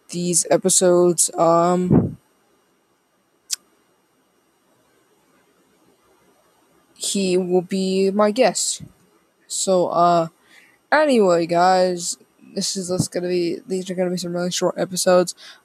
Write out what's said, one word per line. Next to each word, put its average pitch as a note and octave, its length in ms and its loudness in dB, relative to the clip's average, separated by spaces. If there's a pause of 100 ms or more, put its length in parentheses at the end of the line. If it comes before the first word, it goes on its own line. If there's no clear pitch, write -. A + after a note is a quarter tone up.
(100)
these F3 380 -2
episodes, F3 880 2
um, F3 800 2 (4000)
he F#3 420 -2
will F3+ 260 0
be F#3+ 500 -2
my G#3 180 2
guest. G#3 520 -2 (680)
So, F3+ 400 0
uh, E3+ 400 2 (640)
anyway, A3 540 2
guys, F3+ 720 0 (380)
this G3 220 -6
is F3+ 140 -10
just F3+ 200 -4
gonna F3+ 160 -6
be, F3 400 -4
these F#3 240 -8
are F3 60 -8
gonna F3+ 140 -2
be F3+ 80 -4
some F3 180 -8
really F3 160 -4
short - 260 -2
episodes, F3+ 560 0 (300)